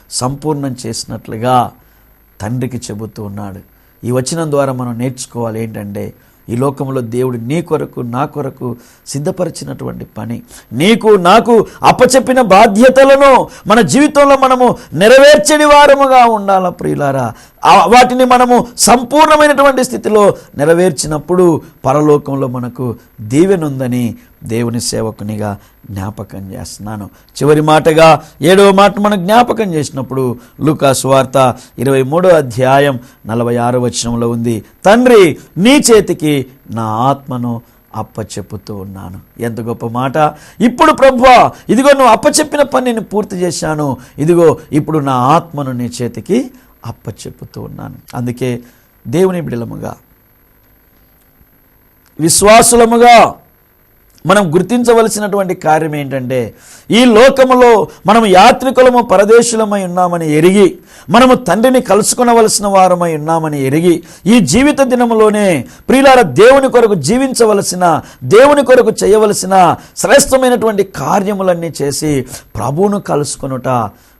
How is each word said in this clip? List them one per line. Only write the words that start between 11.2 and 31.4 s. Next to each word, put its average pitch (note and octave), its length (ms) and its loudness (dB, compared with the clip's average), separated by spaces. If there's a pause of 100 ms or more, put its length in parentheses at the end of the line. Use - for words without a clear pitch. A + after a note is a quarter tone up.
అప్పచెప్పిన B3+ 580 2
బాధ్యతలను B3+ 1080 4 (180)
మన A3+ 140 2
జీవితంలో C#4+ 560 2
మనము C4+ 400 0 (160)
నెరవేర్చడి C#4+ 720 4
వారముగా C#4 600 6
ఉండాల G3 420 0
ప్రియులారా. C#3+ 640 -4 (320)
ఆ, F3 220 4
వాటిని B3 380 4
మనము B3 420 2 (120)
సంపూర్ణమైనటువంటి C#4 1080 2
స్థితిలో G#3+ 500 0 (220)
నెరవేర్చినప్పుడు E3 1080 0 (220)
పరలోకంలో C#3+ 640 0
మనకు B2 480 -10 (240)
దీవెన D#3+ 440 0
ఉందని B2 500 -4 (300)
దేవుని A#2 360 -6
సేవకునిగా G#2+ 760 -8 (340)
జ్ఞాపకం G2 640 -12
చేస్తున్నాను. G2 540 -14
చివరి - 540 -2
మాటగా D#3 640 2 (200)
ఏడవ G3 280 4
మాట G3 280 2
మనం G#3 260 -2
జ్ఞాపకం A3 500 0
చేసినప్పుడు, C3 640 -6 (240)
లూకా C#3 320 0
సువార్త C3 600 0 (240)